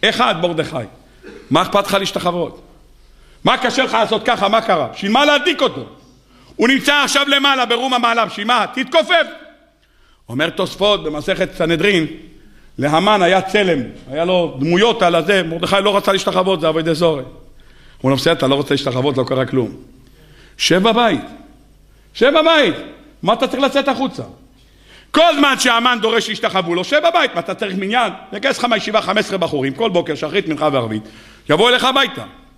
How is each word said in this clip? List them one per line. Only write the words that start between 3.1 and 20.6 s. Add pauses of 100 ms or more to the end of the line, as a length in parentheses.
מה
קשה
לך
לעשות
ככה?
מה
קרה?
בשביל
מה
להדליק
אותו? (720)
הוא
נמצא
עכשיו
למעלה,
ברום
המעלה,
בשביל
מה? (100)
תתכופף! (1000)
אומר
תוספות
במסכת
סנהדרין, (720)
להמן
היה
צלם, (320)
היה
לו
דמויות
על
הזה,
מרדכי
לא
רצה
להשתחוות,
זה
עבודי
זוהר.
הוא (800)
אומר,
"בסדר,
אתה
לא
רוצה
להשתחוות,
לא
קרה
כלום. (840)
שב